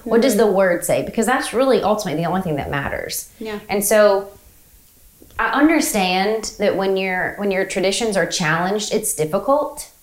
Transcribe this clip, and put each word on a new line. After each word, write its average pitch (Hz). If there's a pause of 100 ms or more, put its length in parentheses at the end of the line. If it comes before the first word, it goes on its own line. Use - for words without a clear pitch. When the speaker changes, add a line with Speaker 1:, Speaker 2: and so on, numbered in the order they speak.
Speaker 1:
What 226
does 254
Speaker 2:
Mm-hmm. 208
Speaker 1:
the 196
word 185
say? 135
Because -
that's 269
really 247
ultimately 185
the 165
only 185
thing 160
that 131
matters. - (100)
Speaker 2:
Yeah. 214 (100)
Speaker 1:
And 202
so 208 (1040)
I 220 (100)
understand 214
that 196
when 190
your, 185
when 202
your 190
traditions 196
are 170
challenged, 175
it's 214
difficult. 196 (120)